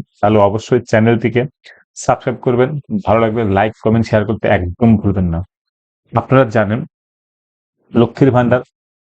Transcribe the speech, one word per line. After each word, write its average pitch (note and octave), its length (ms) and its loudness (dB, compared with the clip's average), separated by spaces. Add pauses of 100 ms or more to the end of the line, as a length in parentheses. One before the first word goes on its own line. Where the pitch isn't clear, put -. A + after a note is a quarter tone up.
(160)
তাহলে G#2+ 220 2 (100)
অবশ্যই A2 420 -2
চ্যানেলটিকে A#2 520 2 (640)
সাবস্ক্রাইব B2 320 -2 (100)
করবেন, B2+ 240 0 (360)
ভালো G#2+ 180 2
লাগলে A2 180 -2 (140)
লাইক, G#2+ 160 0 (100)
কমেন্ট, A2+ 260 0
শেয়ার G#2+ 200 0
করতে G#2+ 180 -4 (100)
একদম F2+ 340 0 (100)
ভুলবেন F#2+ 340 -2
না। E2+ 60 -4 (720)
আপনারা C3 320 2 (120)
জানেন G#2+ 240 0 (1120)
লক্ষ্মীর A#2 440 2
ভান্ডার B2 260 0 (380)